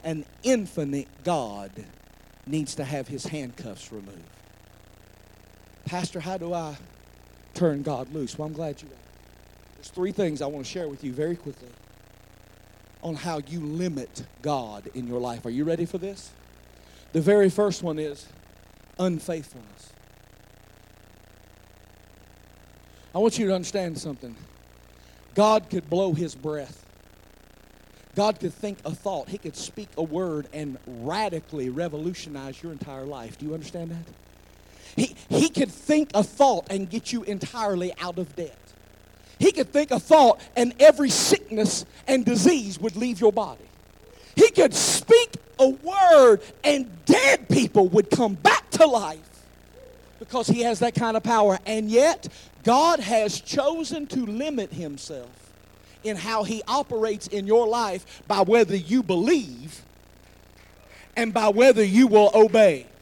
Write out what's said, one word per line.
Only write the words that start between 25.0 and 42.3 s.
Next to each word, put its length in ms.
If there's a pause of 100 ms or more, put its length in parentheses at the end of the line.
God 340
could 220
blow 240
his 200
breath. 520 (1300)
God 240
could 160
think 300
a 100
thought. 340
He 80
could 200
speak 400
a 60
word 500
and 340
radically 840
revolutionize 920
your 100
entire 320
life. 320
Do 100
you 60
understand 380
that? 160 (880)
He, 220 (120)
he 200
could 240
think 420
a 80
thought 480
and 180
get 240
you 120
entirely 760
out 180
of 180
debt. 200 (840)
He 120
could 220
think 180
a 80
thought 420 (160)
and 220
every 320
sickness 760 (220)
and 180
disease 540